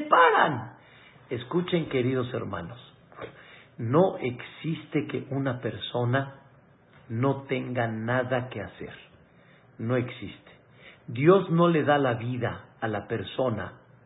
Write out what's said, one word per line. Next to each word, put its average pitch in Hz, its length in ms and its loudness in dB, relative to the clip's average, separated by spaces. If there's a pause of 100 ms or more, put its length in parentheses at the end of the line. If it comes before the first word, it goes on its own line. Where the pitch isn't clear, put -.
paran? 427 680 4 (560)
Escuchen, 165 580 -2
queridos 127 460 0
hermanos, 98 440 -8 (1000)
no 143 400 2
existe - 880 -4
que 123 240 -6
una 131 300 -2
persona 123 760 -2 (760)
no 135 320 0
tenga 127 460 -2
nada 120 600 -2
que 104 140 -10
hacer. - 320 -14 (840)
No 117 180 0
existe. - 540 -6 (560)
Dios 165 440 6
no 170 180 4
le 160 140 4
da 143 160 4
la 131 160 2
vida 120 520 -4 (140)
a 113 80 -4
la 104 180 -4
persona 107 680 -4 (340)